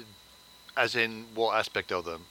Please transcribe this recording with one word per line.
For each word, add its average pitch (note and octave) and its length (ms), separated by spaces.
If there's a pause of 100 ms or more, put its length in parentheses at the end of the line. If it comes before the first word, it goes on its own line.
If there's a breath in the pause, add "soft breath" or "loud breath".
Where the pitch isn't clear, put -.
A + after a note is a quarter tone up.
(760)
as A#2+ 200
in A2+ 300 (100)
what A2 200
aspect G#2+ 360
of F2 140
them? E2 260